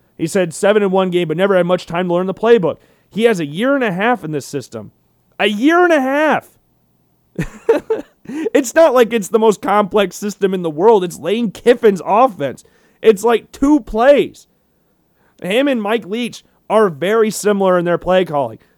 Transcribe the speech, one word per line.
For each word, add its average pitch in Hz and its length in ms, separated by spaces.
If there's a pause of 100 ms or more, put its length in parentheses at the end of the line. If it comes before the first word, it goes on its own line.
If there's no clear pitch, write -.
(160)
He 160 120
said, 180 260
"Seven 202 300
in 190 80
one 190 180
game, 175 180
but 156 100
never 196 200
had 175 80
much 180 220
time 180 200
to 170 60
learn 180 140
the 185 60
playbook." 214 440 (320)
He 214 140
has 226 160
a 160 60
year 202 280
and 269 100
a 214 80
half 202 320
in 156 60
this 147 160
system. 113 460 (480)
A 202 80
year 285 360
and 339 100
a 285 80
half! 277 580 (800)
<laughs> - 640 (220)
It's 294 480
not 311 200
like 247 180
it's 226 160
the 220 120
most 220 220
complex 202 540
system 196 380
in 185 80
the 170 80
world. 185 340
It's 170 160
Lane 208 320
Kiffin's 220 540
offense. 175 580 (380)
It's 214 240
like 233 260
two 285 300
plays. 233 640 (920)
Him 233 260
and 247 140
Mike 202 240
Leach 220 400 (240)
are 208 180
very 196 420
similar 196 480
in 175 60
their 170 140
play 185 260
calling. 139 360 (180)